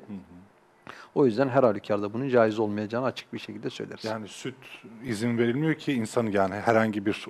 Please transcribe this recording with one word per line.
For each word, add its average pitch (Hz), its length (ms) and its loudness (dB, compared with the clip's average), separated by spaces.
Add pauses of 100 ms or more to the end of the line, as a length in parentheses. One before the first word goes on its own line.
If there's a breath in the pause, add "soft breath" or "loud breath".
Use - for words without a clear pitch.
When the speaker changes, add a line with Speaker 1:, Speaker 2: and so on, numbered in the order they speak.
Speaker 1:
Hı 107 60 -12
hı. 98 40 -12 (1000 loud breath)
Speaker 2:
O 151 100 6
yüzden 127 240 2
her 131 140 4
halükarda 104 500 0
bunun 131 160 -2
caiz 110 300 4
olmayacağını 107 460 -2
açık - 280 -6
bir 101 60 -8
şekilde 110 300 -10
söyleriz. - 360 -10
Speaker 1:
Yani 110 220 -6
süt 127 280 -12 (500)
izin 117 320 0
verilmiyor 127 380 2
ki 147 180 -4
insanın, 113 380 0
yani 95 240 2
herhangi 107 500 2
bir 104 240 -2